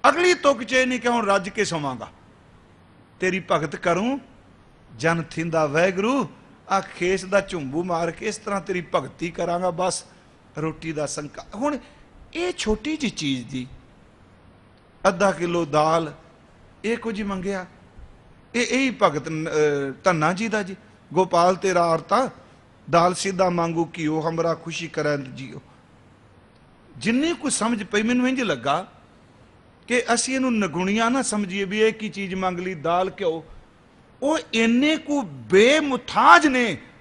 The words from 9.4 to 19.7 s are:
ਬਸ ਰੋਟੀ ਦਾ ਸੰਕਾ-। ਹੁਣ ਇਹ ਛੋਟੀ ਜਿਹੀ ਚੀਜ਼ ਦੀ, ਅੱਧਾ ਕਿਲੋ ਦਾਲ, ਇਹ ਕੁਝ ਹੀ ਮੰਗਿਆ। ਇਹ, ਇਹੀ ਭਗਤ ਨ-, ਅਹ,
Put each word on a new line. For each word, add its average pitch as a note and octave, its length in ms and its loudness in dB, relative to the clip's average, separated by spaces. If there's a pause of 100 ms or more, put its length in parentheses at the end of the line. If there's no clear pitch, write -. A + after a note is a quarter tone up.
ਬਸ F3 340 -4 (520)
ਰੋਟੀ D#3+ 340 -6
ਦਾ D3+ 140 -4
ਸੰਕਾ-। D3 400 -10 (100)
ਹੁਣ C4 220 -2 (560)
ਇਹ F4 240 -4
ਛੋਟੀ A3 400 -4
ਜਿਹੀ B3 140 -2
ਚੀਜ਼ C3+ 360 -4
ਦੀ, B2+ 200 -8 (1400)
ਅੱਧਾ F#3+ 240 2
ਕਿਲੋ E3+ 340 -2
ਦਾਲ, D3+ 480 2 (720)
ਇਹ A#3 120 0
ਕੁਝ A3+ 220 -6
ਹੀ A3 40 -6
ਮੰਗਿਆ। F#3+ 420 -6 (920)
ਇਹ, A#3 60 2
ਇਹੀ B3 400 0
ਭਗਤ D3+ 280 2
ਨ-, D#3+ 200 -4
ਅਹ, C#3+ 440 0 (100)